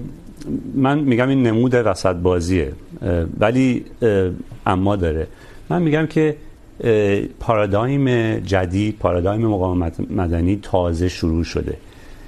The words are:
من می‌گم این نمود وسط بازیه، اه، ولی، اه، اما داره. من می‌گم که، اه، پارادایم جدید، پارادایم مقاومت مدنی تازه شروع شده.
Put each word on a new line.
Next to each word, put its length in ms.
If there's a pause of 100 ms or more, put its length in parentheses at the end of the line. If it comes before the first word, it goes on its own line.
(760)
من 240
می‌گم 300
این 140
نمود 300
وسط 420
بازیه، 560 (300)
اه، 220 (160)
ولی، 460 (160)
اه، 280 (360)
اما 300
داره. 320 (420)
من 120
می‌گم 240
که، 300 (460)
اه، 400
پارادایم 1160
جدید، 600
پارادایم 480
مقاومت 460 (160)
مدنی 520
تازه 480
شروع 340
شده. 340 (500)